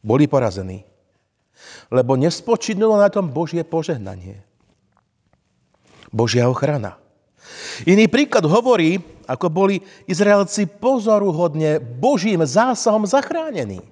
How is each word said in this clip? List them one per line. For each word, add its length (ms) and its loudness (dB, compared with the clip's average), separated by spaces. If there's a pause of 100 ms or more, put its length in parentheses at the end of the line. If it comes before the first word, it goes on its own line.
Boli 240 4
porazení. 580 -2 (1040)
Lebo 320 2
nespočinulo 800 0
na 80 6
tom 240 -2
Božie 320 -4
požehnanie. 800 -8 (1700)
Božia 360 2
ochrana. 480 -2 (920)
Iný 240 6
príklad 360 2
hovorí, 520 2 (280)
ako 240 -4
boli 240 2 (320)
Izraelci 600 2
pozoruhodne 1120 0
Božím 640 0
zásahom 640 0
zachránení. 840 -4